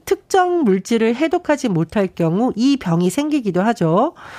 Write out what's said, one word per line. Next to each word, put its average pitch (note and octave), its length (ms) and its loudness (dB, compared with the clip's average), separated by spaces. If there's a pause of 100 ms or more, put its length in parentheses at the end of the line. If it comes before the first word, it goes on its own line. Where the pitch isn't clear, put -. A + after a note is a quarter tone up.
특정 F4+ 580 0
물질을 A3+ 520 0
해독하지 D4+ 520 -2
못할 F#3 400 0
경우 F3+ 480 -2
이 C4 220 2
병이 F3 320 0
생기기도 B3+ 540 -2
하죠. G#3+ 500 0 (240)